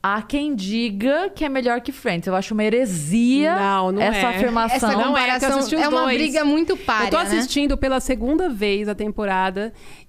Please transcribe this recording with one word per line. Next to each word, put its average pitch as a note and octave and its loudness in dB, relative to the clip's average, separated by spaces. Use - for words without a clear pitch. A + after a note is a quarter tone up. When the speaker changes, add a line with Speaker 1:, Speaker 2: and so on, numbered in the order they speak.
Speaker 1:
há G3+ -2
quem C#4+ -4
diga A#3 -2
que D#4+ -6
é D4 -2
melhor B3 0
que C4+ -8
Friends. F3 -4
Eu F#3 -2
acho G3 -2
uma G#3+ 0
heresia A#3 2
Speaker 2:
Não, F#4+ 2
não G4 0
Speaker 1:
essa G#3 2
Speaker 2:
é. F#3+ 2
Speaker 1:
afirmação. A#3 0
Speaker 3:
Essa A#3+ 0
Speaker 2:
Não A3 0
é, A#3 2
eu B3+ 0
Speaker 3:
comparação C4+ 2
Speaker 2:
assisti C4+ 0
os D#4+ 2
Speaker 3:
é D4 2
uma B4+ 2
Speaker 2:
dois. - 0
Speaker 3:
briga D4+ 0
muito D#4+ 2
párea, G#3+ 0
Speaker 2:
Eu - -2
tô - 2
Speaker 3:
né? E4 2
Speaker 2:
assistindo C#4+ 0
pela C4 0
segunda C4+ 0
vez G#3 0
a G#3 -2
temporada G3+ -2